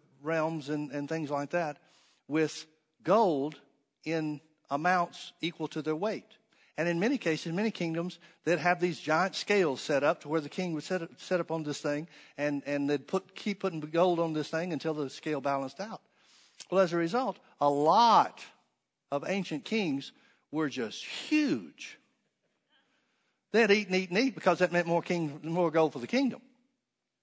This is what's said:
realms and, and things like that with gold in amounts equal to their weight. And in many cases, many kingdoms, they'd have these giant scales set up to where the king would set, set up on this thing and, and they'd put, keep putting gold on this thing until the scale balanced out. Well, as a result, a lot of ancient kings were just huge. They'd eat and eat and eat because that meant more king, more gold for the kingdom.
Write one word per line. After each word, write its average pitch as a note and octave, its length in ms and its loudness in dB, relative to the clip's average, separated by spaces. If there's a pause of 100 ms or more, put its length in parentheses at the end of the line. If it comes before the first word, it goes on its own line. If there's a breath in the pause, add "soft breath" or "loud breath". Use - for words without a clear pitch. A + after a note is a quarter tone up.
(220)
realms D#3 480 -2
and, D3 220 -4
and C#3+ 180 -6
things D#3+ 200 -4
like C#3+ 200 -4
that E3 280 -2 (480 soft breath)
with D3+ 380 0 (380)
gold D#3 580 2 (420)
in D#3 380 -4 (300)
amounts E3+ 720 -2
equal E3 260 -4
to D#3 140 -6
their D#3 140 -2
weight. F#3 420 -6 (400 soft breath)
And E3 100 0
in E3+ 100 0
many A#3 200 2
cases, E3 340 -2
many G#3 180 0
kingdoms, E3+ 480 -4 (260 soft breath)
they'd E3 140 4
have E3+ 220 2
these F3 180 0
giant E3+ 380 0
scales F3+ 460 2
set C#3+ 200 0
up D#3+ 200 2
to D3 80 -14
where D#3+ 100 2
the D3 80 -6
king F3+ 240 -4
would D3 100 -4
set, F#3 200 -4 (180)
set F3+ 180 0
up E3+ 120 -4
on E3 140 -4
this D3 160 -4
thing D3 280 -2 (300 loud breath)
and, C#3+ 260 -2
and C#3+ 240 -2
they'd C#3+ 180 0
put, - 280 -4
keep G3+ 260 -4
putting E3 200 -4
gold E3 380 2
on E3 140 0
this D3+ 160 -4
thing D#3+ 240 -4
until D#3 220 -2
the C#3+ 160 -4
scale D3 320 -4
balanced C#3 380 -4
out. G#3 200 -12 (720 loud breath)
Well, F#3 100 4
as E3+ 140 4
a - 20 2
result, F#3 420 -2 (220 soft breath)
a C#3+ 80 4
lot D#3+ 720 6 (680)
of C#3+ 180 -4
ancient F3+ 380 -4
kings E3 460 -2 (380 soft breath)
were D3+ 200 -2
just A#2 340 -6
huge. F#3+ 920 -2 (1500)
They'd G#3+ 180 6
eat G#3 180 4
and F#3 80 0
eat F#3 120 0
and F3+ 100 0
eat B3+ 160 2
because F3 260 2
that E3+ 120 2
meant F3 140 2
more E3+ 160 0
king, D#3 400 -4
more E3+ 280 0
gold D#3 220 4
for C#3+ 60 -8
the A#2+ 80 -8
kingdom. B3+ 340 0 (840)